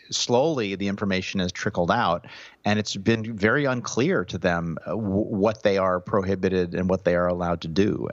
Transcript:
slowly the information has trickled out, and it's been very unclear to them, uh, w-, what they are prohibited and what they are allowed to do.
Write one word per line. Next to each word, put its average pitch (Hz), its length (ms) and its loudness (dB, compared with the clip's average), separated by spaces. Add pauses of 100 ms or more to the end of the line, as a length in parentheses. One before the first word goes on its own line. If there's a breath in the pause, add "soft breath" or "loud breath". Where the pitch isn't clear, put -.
(100)
slowly 123 640 0
the 98 100 -4
information 98 540 -2
has 90 100 -2
trickled 90 400 -2
out, 98 360 2 (380 loud breath)
and 104 140 2
it's - 160 -4
been 110 420 0
very 113 280 2
unclear 127 600 0
to - 120 -8
them, 85 480 0
uh, - 40 -8
w-, 101 340 0
what 107 400 0
they 98 140 4
are 92 200 2
prohibited 92 760 0
and 92 120 0
what 95 160 0
they 87 120 4
are 87 100 2
allowed 87 360 -2
to 85 60 -6
do. 95 440 2